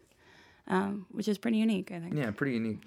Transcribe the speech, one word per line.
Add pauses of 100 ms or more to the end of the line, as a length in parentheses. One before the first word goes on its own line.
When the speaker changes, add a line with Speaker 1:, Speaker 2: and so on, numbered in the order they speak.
(680)
Speaker 1:
um,
which
is
pretty
unique,
I
think.
Speaker 2:
Yeah,
pretty
unique.